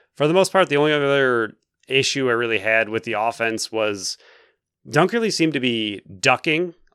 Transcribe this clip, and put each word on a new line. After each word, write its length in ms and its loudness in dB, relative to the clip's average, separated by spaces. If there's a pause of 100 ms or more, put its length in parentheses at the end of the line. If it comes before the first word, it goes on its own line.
(160)
for 120 0
the 60 0
most 180 2
part, 160 2
the 100 0
only 160 2
other 600 0 (340)
issue 400 0
I 60 0
really 260 0
had 300 2
with 140 -4
the 100 -6
offense 580 -4
was 460 -4 (680)
Dunkerley 440 2
seemed 220 0
to 60 -2
be 420 -2 (180)
ducking 540 0 (220)